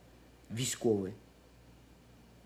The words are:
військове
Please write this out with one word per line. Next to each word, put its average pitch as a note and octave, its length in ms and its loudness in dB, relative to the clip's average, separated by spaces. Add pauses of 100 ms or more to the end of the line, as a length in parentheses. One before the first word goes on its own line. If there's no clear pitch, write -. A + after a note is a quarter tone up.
(500)
військове G#2+ 640 2 (1300)